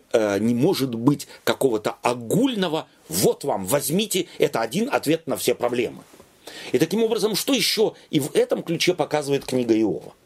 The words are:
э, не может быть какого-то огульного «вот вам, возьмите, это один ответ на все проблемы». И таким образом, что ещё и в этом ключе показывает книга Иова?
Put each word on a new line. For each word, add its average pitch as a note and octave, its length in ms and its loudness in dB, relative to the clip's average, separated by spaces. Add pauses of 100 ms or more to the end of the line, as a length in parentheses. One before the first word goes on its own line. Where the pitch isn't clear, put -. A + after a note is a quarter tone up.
(140)
э, G#2 260 2
не A2+ 160 2
может C3 400 0
быть C3 320 0 (160)
какого-то A2+ 600 0
огульного D#3 840 0 (220)
«вот E3 340 0
вам, A2 220 2
возьмите, D3+ 600 0 (120)
это C#3+ 220 2
один C#3 320 -2
ответ D3 340 0
на B2+ 80 -2
все A2+ 200 0
проблемы». A#2+ 480 -2 (680)
И B2+ 80 2
таким G3 240 2
образом, G#3+ 320 0
что - 180 -2
ещё G#3+ 420 0 (160)
и D3+ 100 2
в C3+ 120 -6
этом A3+ 300 0
ключе E3+ 300 0
показывает C#3+ 500 -2
книга A#2+ 340 2
Иова? G#2+ 360 -2 (120)